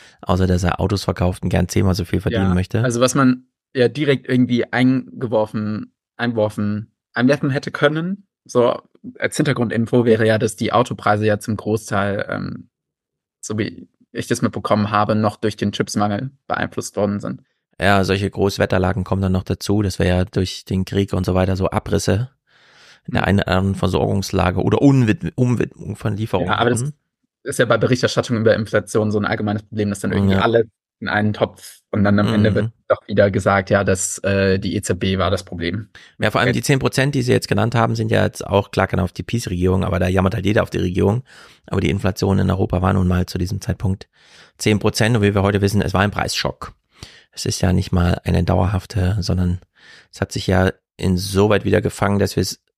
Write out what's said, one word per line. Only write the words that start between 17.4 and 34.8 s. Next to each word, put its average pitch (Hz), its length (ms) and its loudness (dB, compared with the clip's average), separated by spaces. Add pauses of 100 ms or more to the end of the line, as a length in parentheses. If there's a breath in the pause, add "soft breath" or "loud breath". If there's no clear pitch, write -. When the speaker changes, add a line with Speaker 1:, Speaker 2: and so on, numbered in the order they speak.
Speaker 1:
Ja, 98 240 4
solche 95 260 0
Großwetterlagen 92 720 0
kommen 95 180 -2
dann 95 100 2
noch 92 120 0
dazu. 104 400 -2
Das 95 160 -2
wäre 90 180 2
ja 92 80 2
durch - 400 -4
den 92 180 -2
Krieg 101 300 -2
und 95 140 -2
so 92 80 2
weiter 92 200 2
so 92 140 0
Abrisse 101 600 -2 (760 soft breath)
in - 80 -8
der - 80 0
Speaker 2:
Mhm. - 60 -2
Speaker 1:
einen 92 120 4
oder - 100 -2
anderen 95 260 2
Versorgungslage 92 840 0
oder 104 200 0
Unwid-, 123 540 4
Umwidmung - 600 -2
von 107 220 -4
Lieferungen. 95 340 -2
Speaker 2:
Ja, 107 60 0
aber 117 140 2
das 117 100 -2
Speaker 1:
Mhm. 143 120 -6 (500)
Speaker 2:
ist - 160 -4
ja 127 60 2
bei 113 120 4
Berichterstattung 117 600 0
über 110 180 4
Inflation 107 560 0
so 107 80 0
ein 101 60 0
allgemeines 107 360 -2
Problem, 104 300 -4
dass 101 80 -6
dann 101 120 -4
irgendwie 101 220 2
Speaker 1:
Ja. 95 80 2
Speaker 2:
alle 113 240 2 (360)
in 107 60 -6
einen 107 240 0
Topf - 480 -6 (120)
und 104 120 0
dann 101 160 4
am 107 140 2
Ende 107 180 4
Speaker 1:
Mhm. 92 40 0
Speaker 2:
wird 107 160 -2 (180)
doch - 180 -2
wieder 101 240 2
gesagt, 98 380 0
ja, 98 160 2
dass, 95 320 -2
äh, 98 420 0
die 101 160 -4
E 104 60 -2